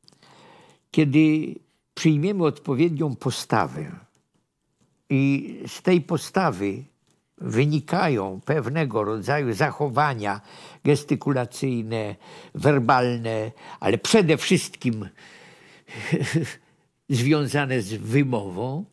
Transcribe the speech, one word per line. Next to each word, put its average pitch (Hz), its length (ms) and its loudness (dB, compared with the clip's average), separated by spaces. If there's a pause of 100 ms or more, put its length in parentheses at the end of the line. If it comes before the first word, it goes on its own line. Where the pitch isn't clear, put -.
(920)
Kiedy 156 640 2 (400)
przyjmiemy 170 500 2
odpowiednią 147 720 0
postawę 76 720 -2 (1200)
i 139 440 0 (120)
z - 160 -16
tej 185 180 4
postawy 131 840 -2 (560)
wynikają 131 1040 0
pewnego 131 600 -2
rodzaju 113 480 -2
zachowania 123 880 -2 (440)
gestykulacyjne, 120 1300 -2 (380)
werbalne, 120 1000 2 (280)
ale 101 180 2
przede 170 380 4
wszystkim - 720 -2 (1200)
<laughs> - 800 -8
związane 135 760 0
z 98 120 -8
wymową, 120 1000 0